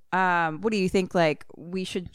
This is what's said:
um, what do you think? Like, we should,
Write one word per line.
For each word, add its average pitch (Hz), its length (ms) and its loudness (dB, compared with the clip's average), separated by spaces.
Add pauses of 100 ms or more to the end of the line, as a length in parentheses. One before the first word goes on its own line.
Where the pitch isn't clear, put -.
(120)
um, 170 500 2
what 220 100 0
do 214 60 0
you 185 100 2
think? 185 260 0
Like, 160 300 2 (120)
we 180 280 -6
should, 180 300 -8